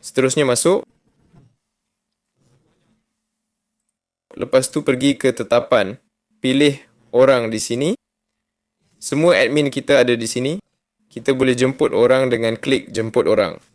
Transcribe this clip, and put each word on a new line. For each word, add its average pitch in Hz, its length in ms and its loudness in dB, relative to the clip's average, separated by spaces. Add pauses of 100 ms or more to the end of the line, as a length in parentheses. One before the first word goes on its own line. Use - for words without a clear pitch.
Seterusnya 131 400 -2
masuk. 139 400 0 (3500)
Lepas - 320 0
tu - 160 -6
pergi 135 320 0
ke 131 160 -2
tetapan, 120 640 0 (480)
pilih 139 320 2 (400)
orang 123 400 2
di 110 80 -6
sini. 139 320 -4 (1040)
Semua 156 400 2
admin 139 320 0
kita 135 320 2
ada 123 160 2
di 117 80 -6
sini. 131 320 -4 (480)
Kita - 240 -6
boleh 131 240 2
jemput 131 400 0
orang 127 320 2
dengan 117 320 -2
klik - 320 -4
jemput 113 400 -2
orang. 98 320 0 (120)